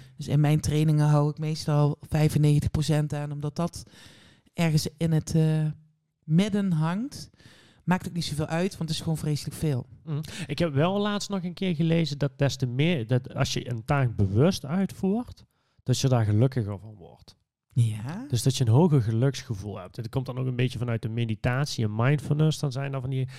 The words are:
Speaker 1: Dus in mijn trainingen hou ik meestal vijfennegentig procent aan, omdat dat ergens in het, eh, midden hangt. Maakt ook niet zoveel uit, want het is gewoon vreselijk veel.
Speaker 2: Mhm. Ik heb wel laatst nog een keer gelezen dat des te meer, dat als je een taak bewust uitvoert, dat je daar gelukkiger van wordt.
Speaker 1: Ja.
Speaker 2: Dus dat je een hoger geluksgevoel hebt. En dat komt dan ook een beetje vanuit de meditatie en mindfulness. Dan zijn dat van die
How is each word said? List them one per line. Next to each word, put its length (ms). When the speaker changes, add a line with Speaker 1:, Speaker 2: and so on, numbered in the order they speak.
Speaker 1:
Dus 120
in 120
mijn 200
trainingen 460
hou 240
ik 80
meestal 600
vijfennegentig 600
procent 420
aan, 200
omdat 240
dat 260
ergens 420
in 160
het, 220
eh, 320
midden 480
hangt. 580
Maakt 240
ook 60
niet 100
zoveel 220
uit, 300
want 120
het 100
is 20
gewoon 180
vreselijk 380
veel. 300
Speaker 2:
Mhm. 160
Ik 120
heb 140
wel 280
laatst 280
nog 160
een 100
keer 200
gelezen 440
dat 200
des 180
te 100
meer, 400
dat 280
als 180
je 180
een 140
taak 320
bewust 480
uitvoert, 800
dat 160
je 100
daar 160
gelukkiger 540
van 160
wordt. 420
Speaker 1:
Ja. 560
Speaker 2:
Dus 140
dat 140
je 80
een 80
hoger 300
geluksgevoel 760
hebt. 180
En 60
dat 100
komt 140
dan 120
ook 80
een 100
beetje 220
vanuit 240
de 60
meditatie 760
en 120
mindfulness. 640
Dan 140
zijn 200
dat 80
van 100
die 180